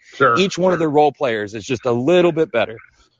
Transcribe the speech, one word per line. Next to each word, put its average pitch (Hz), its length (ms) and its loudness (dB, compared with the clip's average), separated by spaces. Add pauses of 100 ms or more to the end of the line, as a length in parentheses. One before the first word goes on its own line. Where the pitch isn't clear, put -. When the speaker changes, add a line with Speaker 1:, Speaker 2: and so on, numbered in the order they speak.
(160)
Speaker 1:
Sure. 120 240 2
Speaker 2:
each 190 180 0
one 180 160 2
of 160 60 -2
their 160 100 0
role 147 220 4
players 110 420 -4
is 110 100 -12
just 131 220 -6
a 123 60 0
little 170 400 2
bit 156 200 -2
better. 110 260 -2 (420)